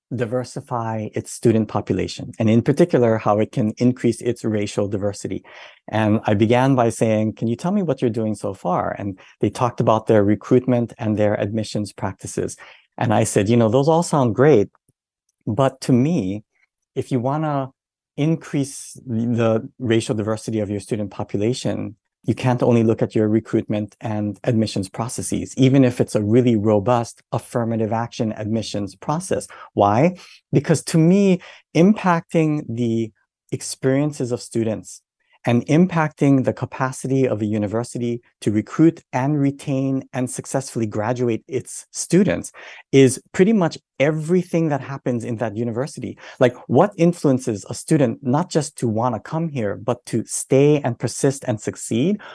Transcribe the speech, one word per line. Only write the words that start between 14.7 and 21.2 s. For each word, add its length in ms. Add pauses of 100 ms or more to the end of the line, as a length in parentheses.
but 340
to 120
me, 500 (520)
if 160
you 80
wanna 520 (480)
increase 840
the 640 (120)
racial 360
diversity 440
of 100
your 120
student 280
population, 840 (280)